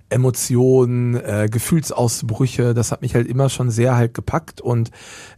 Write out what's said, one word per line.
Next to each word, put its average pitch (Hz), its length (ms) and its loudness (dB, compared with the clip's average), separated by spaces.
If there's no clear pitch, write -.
Emotionen, 123 1080 2
äh, 107 340 -2
Gefühlsausbrüche, 120 1200 0
das 117 180 -2
hat - 100 -8
mich 127 140 -4
halt 117 120 2
immer 135 220 0
schon 127 220 -2
sehr 120 240 2
halt 120 180 2
gepackt - 460 -6
und 117 320 -2